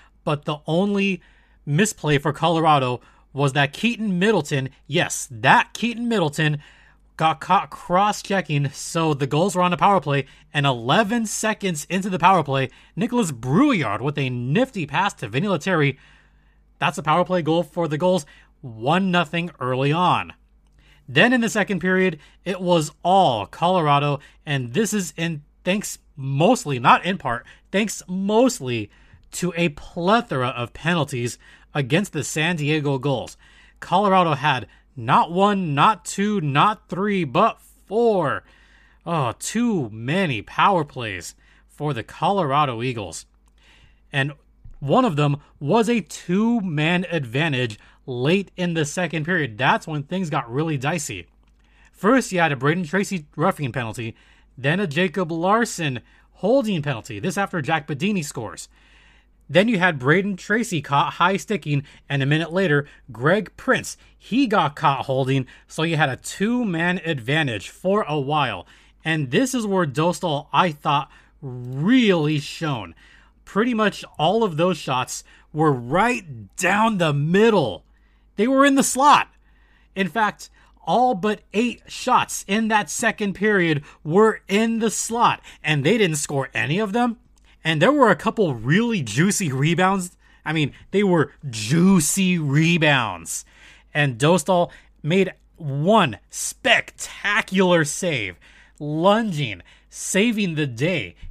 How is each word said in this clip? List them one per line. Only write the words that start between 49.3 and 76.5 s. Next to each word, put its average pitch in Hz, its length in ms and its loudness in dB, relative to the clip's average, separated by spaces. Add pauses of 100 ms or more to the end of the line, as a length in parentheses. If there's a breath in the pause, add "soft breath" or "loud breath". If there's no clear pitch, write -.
That's 151 300 2
when 151 160 -6
things 180 260 -6
got 127 240 -4
really 151 240 -2
dicey. 131 520 -6 (640 soft breath)
First, 226 400 2
you 180 80 0
had 160 120 2
a 135 40 -2
Braden 151 280 0
Tracy 185 420 -4 (100)
roughing 151 360 -2
penalty, 113 440 -8 (420 soft breath)
then 147 220 0
a 202 80 -2
Jacob 180 420 -2
Larson 170 680 0 (320 soft breath)
holding 214 500 0
penalty. 113 380 -6
This 160 180 -4
after 190 240 -2
Jack 151 240 -2
Bedini 180 380 -2
scores. 104 440 -12 (840 soft breath)
Then 180 140 6
you 226 140 2
had 175 180 2
Braden 180 380 2
Tracy 208 440 -2
caught 143 340 0
high 185 220 2
sticking, 151 460 -4 (260 loud breath)
and 139 140 -2
a 131 40 0
minute 156 260 0
later, 156 340 2 (240 loud breath)
Greg 143 460 0
Prince, 202 400 -2 (200 soft breath)
he 269 300 0
got 175 300 0
caught 139 300 0
holding, 135 380 0 (220 loud breath)
so - 160 -6
you 165 140 0
had 147 120 2
a - 60 -4
two-man 185 880 -2
advantage 135 640 -4
for 196 340 -2
a 147 180 -4
while. 131 440 -2 (400 soft breath)
And 156 280 -2
this 254 200 2
is 233 140 -2
where 185 200 0
Dostal, 151 640 -2
I 180 180 2
thought, 147 400 -2 (320 soft breath)
really 151 960 0
shone. 127 560 -6 (500 soft breath)
Pretty 240 300 -2
much 214 300 -2 (160)
all 196 240 2
of 175 120 -2
those 175 220 2
shots - 460 -4 (280 soft breath)
were 151 200 4
right 147 800 -2